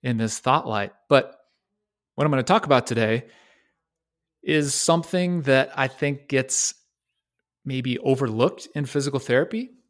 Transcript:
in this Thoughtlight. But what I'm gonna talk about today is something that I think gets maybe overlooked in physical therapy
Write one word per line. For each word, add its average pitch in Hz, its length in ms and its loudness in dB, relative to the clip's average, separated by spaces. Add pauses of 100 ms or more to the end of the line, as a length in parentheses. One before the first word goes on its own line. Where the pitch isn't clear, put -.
in 123 140 -2
this 110 200 -2
Thoughtlight. 127 540 -2 (180)
But 135 260 2 (760)
what 143 120 -2
I'm 156 60 2
gonna 131 120 0
talk 196 240 2
about 131 180 4
today 113 400 0 (1160)
is 147 320 0
something 175 680 0
that 135 340 2
I 135 120 0
think 143 400 -4
gets - 480 -2 (880)
maybe 127 340 -4
overlooked 127 680 0 (100)
in 147 100 -4
physical 139 340 -4
therapy 170 520 0 (180)